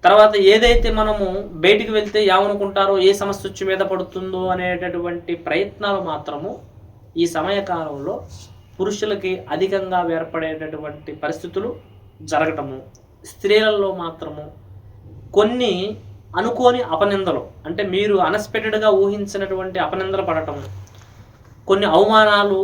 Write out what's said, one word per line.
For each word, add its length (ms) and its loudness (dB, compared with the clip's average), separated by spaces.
తర్వాత 300 8
ఏదైతే 360 4
మనము 260 0
బయటికి 320 4
వెళ్తే 240 0
ఏమనుకుంటారో, 600 2
ఏ 20 8
సమస్య 260 -6
వచ్చి 220 -8
మీద 120 0
పడుతుందో 500 -6
అనేటటువంటి 800 -4
ప్రయత్నాలు 540 -2
మాత్రము 400 -8
ఈ 40 2
సమయకాలంలో 800 -4
పురుషులకి 560 -2
అధికంగా 440 0
ఏర్పడేటటువంటి 1040 -8
పరిస్థితులు 480 -6
జరగటము, 480 -2
స్త్రీలలో 580 2
మాత్రము 400 -12
కొన్ని 360 2
అనుకోని 420 2
అపనిందలు, 480 0
అంటే 160 -4
మీరు 220 2
అన్‌ఎక్స్‌పెక్టెడ్‌గా 640 -2
ఊహించినటువంటి 840 -4
అపనిందలు 460 -2
పడటము, 320 -4
కొన్ని 180 2
అవమానాలు 680 4